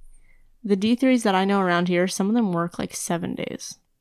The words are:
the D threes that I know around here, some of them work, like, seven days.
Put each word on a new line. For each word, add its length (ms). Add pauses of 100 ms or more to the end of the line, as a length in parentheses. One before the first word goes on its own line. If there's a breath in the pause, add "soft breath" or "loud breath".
(640)
the 140
D 180
threes 280
that 120
I 100
know 160
around 280
here, 180
some 220
of 60
them 180
work, 260
like, 160
seven 400
days. 440 (220)